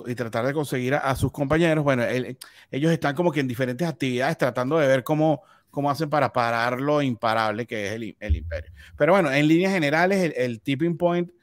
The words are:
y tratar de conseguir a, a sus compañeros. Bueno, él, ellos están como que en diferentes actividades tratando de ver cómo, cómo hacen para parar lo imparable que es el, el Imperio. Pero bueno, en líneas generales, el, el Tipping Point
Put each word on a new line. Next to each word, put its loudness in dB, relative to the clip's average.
y -4
tratar -2
de -2
conseguir -2
a, 0
a 0
sus -2
compañeros. 2
Bueno, 2
él, -2
ellos 2
están 0
como 2
que -2
en 0
diferentes -2
actividades -2
tratando 0
de 4
ver 2
cómo, 0
cómo -2
hacen -4
para 2
parar 0
lo 0
imparable 0
que -6
es -4
el, -10
el -2
Imperio. -10
Pero 4
bueno, 4
en 2
líneas 4
generales, 2
el, -2
el -2
Tipping -2
Point 0